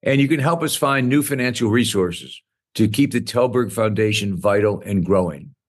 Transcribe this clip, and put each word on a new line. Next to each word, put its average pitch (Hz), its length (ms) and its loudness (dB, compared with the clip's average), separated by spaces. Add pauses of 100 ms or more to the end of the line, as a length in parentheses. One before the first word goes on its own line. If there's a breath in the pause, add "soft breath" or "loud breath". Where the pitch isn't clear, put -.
And 139 180 2
you 139 80 4
can 156 100 2
help 160 240 0
us 151 140 -4
find 135 320 0
new 143 140 4
financial 123 460 -2
resources 101 720 0 (360)
to 156 100 4
keep 131 240 2
the 120 100 -2
Telberg 120 520 0
Foundation 104 640 -2
vital 104 460 0
and 98 220 -2
growing. 87 500 -2 (140)